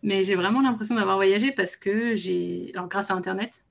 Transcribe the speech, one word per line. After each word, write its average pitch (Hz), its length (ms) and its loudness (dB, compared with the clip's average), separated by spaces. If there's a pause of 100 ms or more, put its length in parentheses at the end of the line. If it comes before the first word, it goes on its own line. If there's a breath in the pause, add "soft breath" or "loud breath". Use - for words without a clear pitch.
Mais 196 200 2
j'ai 196 120 2
vraiment 202 260 2
l'impression 233 340 0
d'avoir 190 200 2
voyagé 202 360 4
parce 190 240 -4
que 220 400 0
j'ai, 175 600 -4
alors, 180 120 -8
grâce 202 240 -4
à 190 40 0
Internet, 190 560 -6